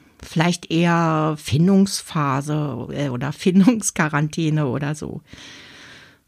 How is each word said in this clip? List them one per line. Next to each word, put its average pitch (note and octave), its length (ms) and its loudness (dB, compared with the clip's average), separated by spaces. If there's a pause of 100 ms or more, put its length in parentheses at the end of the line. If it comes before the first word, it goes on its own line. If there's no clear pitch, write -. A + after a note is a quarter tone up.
(220)
Vielleicht F3 500 -2
eher E3 640 2
Findungsphase, D3+ 1500 0
äh, C#3+ 180 -4
oder B2+ 220 -4
<laughs> - 0 -
Findungsquarantäne D#3 1400 2
oder D3 280 -4
so. - 260 -10 (1080)